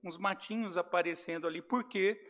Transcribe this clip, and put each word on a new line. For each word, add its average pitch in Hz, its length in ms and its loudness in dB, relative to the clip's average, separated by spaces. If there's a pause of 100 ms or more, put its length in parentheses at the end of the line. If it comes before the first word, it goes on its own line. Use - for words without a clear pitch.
uns 170 160 -10
matinhos 196 580 -2
aparecendo 170 720 0
ali. 160 160 -4
Por 247 220 0
quê? 202 460 2